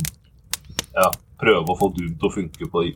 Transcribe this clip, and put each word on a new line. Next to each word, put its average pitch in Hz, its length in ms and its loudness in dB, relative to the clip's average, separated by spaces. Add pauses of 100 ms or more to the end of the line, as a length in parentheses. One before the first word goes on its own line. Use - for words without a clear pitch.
(920)
ja, 92 180 0 (320)
prøve 92 240 6
å - 160 0
få 98 100 4
Doom 85 220 -4
til 92 160 -2
å - 40 -4
funke 85 380 -6
på 87 140 2
de 87 100 -2